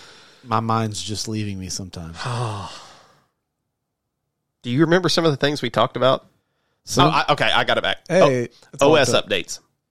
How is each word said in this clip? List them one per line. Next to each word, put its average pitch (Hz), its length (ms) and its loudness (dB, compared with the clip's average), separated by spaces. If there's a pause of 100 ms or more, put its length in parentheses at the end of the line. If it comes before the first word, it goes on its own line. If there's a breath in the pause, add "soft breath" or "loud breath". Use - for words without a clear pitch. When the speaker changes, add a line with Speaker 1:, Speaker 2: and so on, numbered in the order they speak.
(440 loud breath)
Speaker 1:
my 113 160 -2
mind's 113 420 -2
just 104 280 -8
leaving 104 300 -6
me 92 100 -10
sometimes. 85 520 -12
Speaker 2:
<sighs> 117 500 -8 (1900 loud breath)
Do 123 80 -10
you 127 120 2
remember 170 280 4
some 170 160 0
of 160 60 6
the 139 60 -2
things 143 240 0
we 123 80 -4
talked 117 260 0
about? 127 300 2 (600)
Speaker 1:
Some - 220 2
Speaker 2:
Oh, - 40 2
I, 151 200 0
okay, 143 180 2
I 117 140 2
got 117 140 0
it 107 60 -2
back. 98 160 -2 (100)
Speaker 1:
Hey, 175 120 2
Speaker 2:
Oh, 147 60 6 (460 soft breath)
Speaker 1:
it's 139 100 0
all 143 80 6
Speaker 2:
O 160 40 6
S 123 180 2
Speaker 1:
up. 98 160 0
Speaker 2:
updates. 92 300 -4 (320)